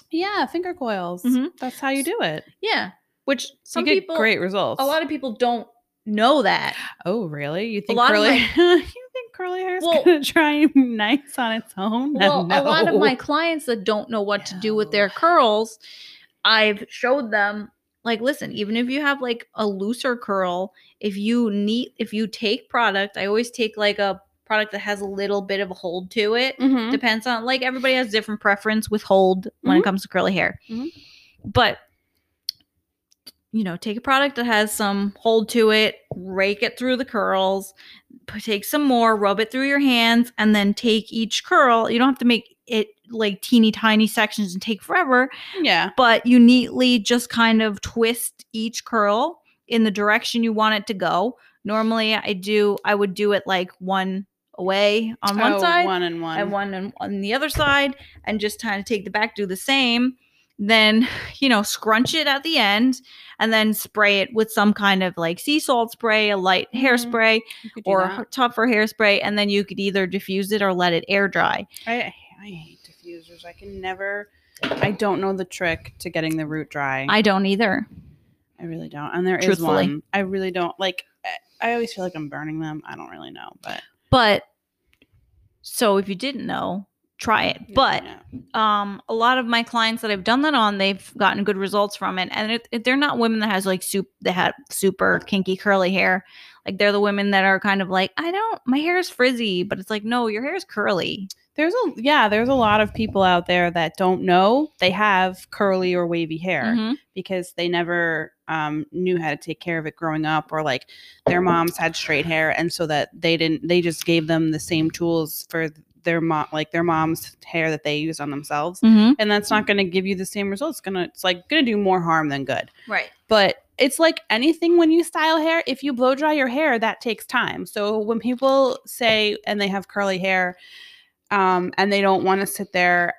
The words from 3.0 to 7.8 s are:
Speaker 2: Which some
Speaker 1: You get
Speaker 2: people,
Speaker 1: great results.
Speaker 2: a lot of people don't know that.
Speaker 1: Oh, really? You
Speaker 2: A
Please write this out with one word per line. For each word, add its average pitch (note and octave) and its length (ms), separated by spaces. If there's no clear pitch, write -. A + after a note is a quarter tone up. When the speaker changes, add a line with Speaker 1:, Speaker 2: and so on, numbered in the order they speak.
Speaker 2:
Which C4+ 220
some - 220
Speaker 1:
You G4+ 100
get F#4+ 60
Speaker 2:
people, F4 160
Speaker 1:
great A3 220
results. F3+ 420
Speaker 2:
a C4+ 40
lot D#4 180
of C#4 60
people C4 240
don't A#3+ 340
know A3+ 360
that. F3 340
Speaker 1:
Oh, G#3 220
really? D3+ 400
You G#3+ 120
Speaker 2:
A - 40